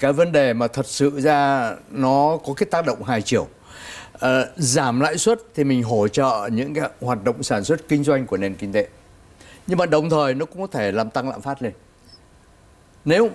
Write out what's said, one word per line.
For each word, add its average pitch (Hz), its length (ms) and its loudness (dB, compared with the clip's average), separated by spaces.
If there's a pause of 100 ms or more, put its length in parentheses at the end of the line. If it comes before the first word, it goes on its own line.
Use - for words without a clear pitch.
cái 139 120 4
vấn 170 200 2
đề 139 200 4
mà 117 140 0
thật 131 200 -4
sự 143 340 0
ra 139 500 2 (200)
nó 139 560 2
có 139 60 -4
cái 165 180 -2
tác 170 160 0
động 120 180 -2
hai 110 180 0
chiều. 98 240 0 (680)
Ờ, 127 440 0
giảm 131 440 0
lãi 156 180 0
suất 226 220 2 (140)
thì 147 100 0
mình 131 180 2
hỗ 110 260 2
trợ 113 440 0
những 135 220 -4
cái 151 160 -4 (100)
hoạt 123 240 -4
động 123 180 0
sản 107 220 -2
xuất 156 240 -2
kinh 147 160 2
doanh 135 220 2
của 101 100 -2
nền 98 180 -2
kinh 98 180 -8
tế. 104 160 2 (760)
Nhưng 180 120 0
mà 175 80 2
đồng 156 240 2
thời 147 240 2
nó 151 120 -4
cũng 175 140 -12
có 196 60 -8
thể 110 260 -2
làm 107 180 -2
tăng 127 180 -4
lạm 117 120 -10
phát 131 220 -8
lên. 110 100 -6 (1300)
Nếu 196 300 4